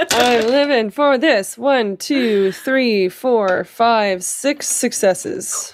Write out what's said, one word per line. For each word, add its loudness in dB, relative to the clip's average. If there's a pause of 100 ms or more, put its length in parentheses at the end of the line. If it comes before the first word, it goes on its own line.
(120)
I'm 2
living 2
for 2
this. 0
One, 0
two, 0
three, 0
four, 0
five, 0
six -4
successes. -2